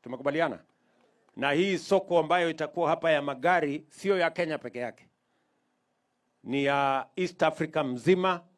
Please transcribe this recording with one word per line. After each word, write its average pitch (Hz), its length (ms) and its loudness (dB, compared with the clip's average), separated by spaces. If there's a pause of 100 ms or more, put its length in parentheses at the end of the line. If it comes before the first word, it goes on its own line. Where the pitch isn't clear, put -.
Tumekubaliana? 135 580 -4 (760)
Na 131 160 0
hii 180 260 2
soko 185 420 2
ambayo 165 300 2
itakuwa 160 400 -2
hapa 165 220 2
ya 147 100 4
magari, 147 680 0
sio 196 280 -2
ya 170 120 2
Kenya 160 280 -4
peke 123 220 -12
yake. 120 280 -10 (1400)
Ni 139 200 -2
ya 139 520 0
East 180 280 -2
Africa 156 420 0
mzima 175 560 0 (160)